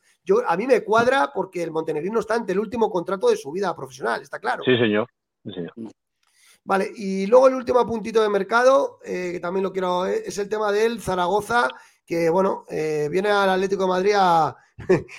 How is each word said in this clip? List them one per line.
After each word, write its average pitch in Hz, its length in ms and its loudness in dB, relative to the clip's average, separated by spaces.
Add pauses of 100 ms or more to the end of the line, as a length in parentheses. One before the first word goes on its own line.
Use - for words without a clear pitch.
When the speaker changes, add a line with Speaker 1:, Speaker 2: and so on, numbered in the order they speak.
(240)
Speaker 1:
Yo, 208 240 2
a 170 100 2
mí 233 100 -2
me 262 160 4
cuadra 254 500 2
porque 185 300 -6
el 160 80 -6
montenegrino 160 480 -4
está 214 160 -2
ante 196 160 -4
el 185 80 -2
último 220 320 -2
contrato 185 380 -2
de 214 80 2
su 139 140 -12
vida 180 240 -4
profesional, 139 460 -6
está - 180 -16
claro. 214 240 -4
Speaker 2:
Sí, 131 140 2
señor. 110 300 0 (360)
Sí, 104 100 -14
señor. 87 180 -10 (960)
Speaker 1:
Vale, 196 300 -2
y 190 320 -4
luego 254 220 8
el 262 60 0
último 247 300 0
puntito 220 360 -2
de 214 80 2
mercado, 240 760 2
eh, 180 280 -6
que 175 60 -8
también 185 240 -4
lo 185 100 -4
quiero, 180 320 -2
eh, 214 200 -2
es 196 120 -10
el 202 100 -6
tema 214 240 -2
del 220 300 0
Zaragoza, 202 640 0 (380)
que, 170 240 0
bueno, 190 400 0
eh, 156 420 -2
viene 190 180 0
al 202 200 4
Atlético 190 340 0
de 185 60 2
Madrid 185 280 2
a, 165 380 4 (220)
<laughs> 156 300 0 (120)